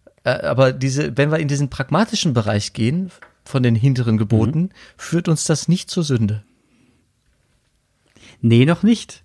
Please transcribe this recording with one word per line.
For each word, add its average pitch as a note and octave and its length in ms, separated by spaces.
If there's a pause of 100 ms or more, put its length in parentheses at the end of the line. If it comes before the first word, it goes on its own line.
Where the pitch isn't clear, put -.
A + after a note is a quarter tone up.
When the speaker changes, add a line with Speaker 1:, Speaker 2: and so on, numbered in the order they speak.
(240)
Speaker 1:
Äh, - 60
aber B2+ 420
diese, C3+ 440
wenn C#3+ 140
wir D#3 80
in D#3 100
diesen C#3 220
pragmatischen D#3 640
Bereich G#2+ 380
gehen, D#3+ 380 (340)
von C3 180
den A#2+ 120
hinteren A#2 440
Geboten, A2 420
Speaker 2:
Mhm. F#3 100 (260)
Speaker 1:
führt - 320
uns D#3+ 160
das - 220
nicht F3 240
zur F3 140
Sünde. A2 400 (2000)
Speaker 2:
Nee, A#2 240
noch E3 180
nicht. - 420